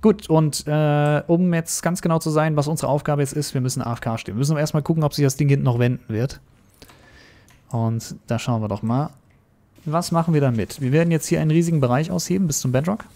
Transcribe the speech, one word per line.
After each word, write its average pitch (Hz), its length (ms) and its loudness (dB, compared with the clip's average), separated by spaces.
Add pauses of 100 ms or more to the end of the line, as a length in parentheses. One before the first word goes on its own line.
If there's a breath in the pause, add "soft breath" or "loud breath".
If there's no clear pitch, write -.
Gut, 208 280 2
und, 156 360 2
äh, 147 600 2
um 175 260 2
jetzt 165 300 -4
ganz 170 180 -2
genau 165 180 0
zu 160 100 -4
sein, 156 260 2
was 147 140 0
unsere 151 200 -2
Aufgabe 143 320 0
jetzt 139 120 -2
ist, 147 200 -4
wir 139 60 -2
müssen 127 220 -2
A 117 100 -4
F 117 80 -6
K 113 180 -4
stehen. - 180 -10
Wir 110 40 -2
müssen 147 160 2
erstmal 151 260 0
gucken, 160 220 0
ob 143 100 0
sich 147 120 2
das 135 100 2
Ding 143 140 2
hinten 139 160 2
noch 120 120 2
wenden 123 300 0
wird. 113 320 -4 (1300 loud breath)
Und 113 460 -4 (120)
da 113 120 -2
schauen 117 220 -2
wir 104 80 -4
doch 101 120 -4
mal. 123 280 -2 (760)
Was 151 260 -2
machen 165 220 2
wir 147 80 4
damit? 123 400 0
Wir 127 100 0
werden 165 200 4
jetzt 156 160 0
hier 160 140 0
einen 156 100 2
riesigen 165 280 2
Bereich 135 320 2
ausheben 180 360 -2
bis - 120 -2
zum 131 120 -2
Bedrock. 165 340 -2 (100)